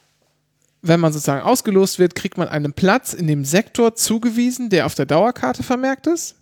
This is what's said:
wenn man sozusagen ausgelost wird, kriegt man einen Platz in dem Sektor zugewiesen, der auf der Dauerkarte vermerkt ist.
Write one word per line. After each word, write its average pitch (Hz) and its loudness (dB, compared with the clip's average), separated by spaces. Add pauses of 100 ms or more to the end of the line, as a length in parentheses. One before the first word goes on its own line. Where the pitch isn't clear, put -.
(800)
wenn 170 4
man 160 2
sozusagen 143 -2
ausgelost 196 2
wird, 180 2
kriegt - -8
man 175 -2
einen 147 -4
Platz 202 0
in 175 -4
dem 147 0
Sektor 226 0
zugewiesen, 233 -2
der 165 2
auf 151 -4
der 143 -2
Dauerkarte 233 0
vermerkt 262 -2
ist. - -4